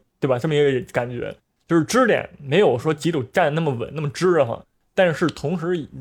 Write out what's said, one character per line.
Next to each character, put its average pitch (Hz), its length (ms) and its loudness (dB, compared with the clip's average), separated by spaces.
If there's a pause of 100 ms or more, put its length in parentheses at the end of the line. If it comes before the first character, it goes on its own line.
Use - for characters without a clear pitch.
(200)
对 143 80 0
吧？ 123 100 2
这 160 100 -2
么 151 80 0
一 143 180 4
个 123 80 -2 (100)
感 123 180 -4
觉， 120 220 -10 (360)
就 170 100 2
是 156 60 4
支 240 240 2
点 160 200 2 (120)
没 143 180 -2
有 147 200 4
说 151 140 -2
吉 156 200 -2
鲁 147 120 -2
站 151 300 0
那 160 80 0
么 151 100 -2
稳， 117 220 -6
那 156 80 -8
么 143 80 -4
支 175 240 0
着 151 100 4
慌， 117 160 -4 (360)
但 180 180 4
是 165 140 0
同 151 320 -4
时 165 280 -4 (140)